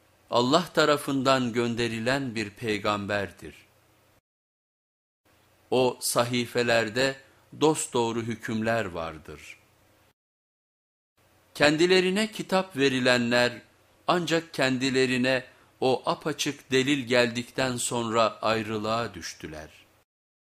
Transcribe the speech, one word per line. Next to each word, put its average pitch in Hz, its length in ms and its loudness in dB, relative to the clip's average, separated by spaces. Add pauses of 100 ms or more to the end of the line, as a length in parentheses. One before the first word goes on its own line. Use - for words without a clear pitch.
(300)
Allah 127 440 2
tarafından 135 800 2
gönderilen 120 840 -2
bir 107 140 -6
peygamberdir. 101 1080 -4 (2250)
O 127 280 2
sahifelerde 120 1160 0 (460)
dosdoğru 120 600 2
hükümler 113 640 -2
vardır. 82 720 -10 (2000)
Kendilerine 185 760 4
kitap - 460 -4
verilenler, 123 840 2 (460)
ancak 165 460 -2
kendilerine 131 920 0 (360)
o 127 240 0
apaçık 151 640 -4
delil 131 360 0
geldikten 123 720 0
sonra 113 640 0
ayrılığa 110 720 -2
düştüler. 78 560 -14 (760)